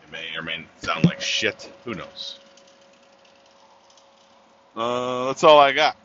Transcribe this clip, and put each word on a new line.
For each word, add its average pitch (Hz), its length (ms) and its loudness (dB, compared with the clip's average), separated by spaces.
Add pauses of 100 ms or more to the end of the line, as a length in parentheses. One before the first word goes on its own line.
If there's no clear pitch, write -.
It 76 80 -20
may 82 240 -14
or 80 60 -12
may 80 240 -12 (160)
sound 82 240 -4
like - 160 -2
shit. - 500 -6 (140)
Who 120 80 -10
knows? - 460 -16 (2250)
Uh, 123 520 -4
that's 135 180 -2
all 151 140 10
I 139 120 6
got. 143 340 0